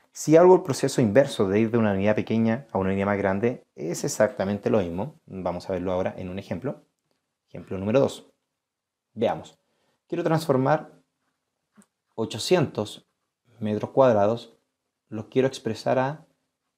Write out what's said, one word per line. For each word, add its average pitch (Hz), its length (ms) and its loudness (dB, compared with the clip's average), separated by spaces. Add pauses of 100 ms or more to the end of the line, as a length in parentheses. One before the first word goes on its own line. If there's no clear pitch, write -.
(120)
Si - 240 2
hago 180 180 8
el 180 80 4
proceso 135 380 -2
inverso 117 480 2
de 101 120 2
ir 113 100 2
de 117 80 2
una 107 140 2
unidad 101 220 2
pequeña 113 580 -2
a 95 60 -2
una 95 120 0
unidad 98 160 -2
más 104 120 0
grande, 98 560 -2
es - 300 -8
exactamente 104 680 -2
lo 117 80 2
mismo. 92 480 -6
Vamos 90 420 -8
a 98 40 -4
verlo 92 200 -4
ahora 92 240 -4
en 92 120 -10
un 92 100 -10
ejemplo. 101 460 -10 (640)
Ejemplo 92 300 -12
número 110 220 2
dos. - 300 -2 (800)
Veamos. 95 460 -4 (480)
Quiero 170 180 -6
transformar 151 760 0 (1160)
ochocientos 117 920 -2 (520)
metros 107 300 -4
cuadrados, 113 640 2 (520)
los 110 180 -10
quiero 131 200 2
expresar 123 520 -4
a 139 280 -4 (520)